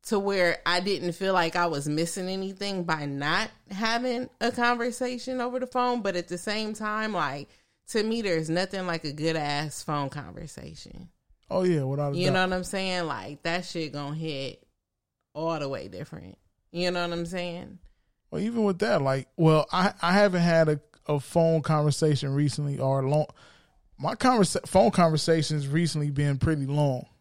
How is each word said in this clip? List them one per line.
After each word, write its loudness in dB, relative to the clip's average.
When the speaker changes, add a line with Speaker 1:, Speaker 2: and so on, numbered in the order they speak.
Speaker 1:
To 0
where 2
I 2
didn't -2
feel -2
like 2
I 2
was -2
missing -2
anything -6
by -2
not -2
having -2
a 0
conversation -2
over -4
the -6
phone. 0
But -2
at -4
the -8
same -4
time, -4
like, -4
to 0
me, 0
there's 0
nothing -2
like -4
a -6
good-ass -2
phone -2
conversation. -14
Speaker 2:
Oh, 0
yeah, 2
without -2
a -2
Speaker 1:
You 2
Speaker 2:
doubt. 4
Speaker 1:
know 2
what -2
I'm -4
saying? -4
Like, -8
that -2
shit -6
gonna -6
hit -8
all -2
the -4
way -6
different. -14
You -2
know -2
what -4
I'm -4
saying? -8
Speaker 2:
Well, -4
even 0
with 2
that, 2
like, 0
well, 6
I, 2
I 4
haven't 6
had 6
a, 0
a 0
phone 2
conversation 2
recently 0
or 0
long. 2
My -2
conversa-, 4
phone 6
conversations 2
recently 0
been 0
pretty 0
long 0